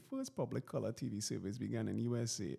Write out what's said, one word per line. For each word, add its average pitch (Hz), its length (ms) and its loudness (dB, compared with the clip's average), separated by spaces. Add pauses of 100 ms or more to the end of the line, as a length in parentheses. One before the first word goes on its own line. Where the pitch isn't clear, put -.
(100)
first 269 240 -4
public 127 320 0
color 110 260 2
T 123 160 -2
V 107 120 0
service 101 380 -2
began 110 280 0
in 101 120 2
U 120 180 2
S 117 240 0
A, 78 180 0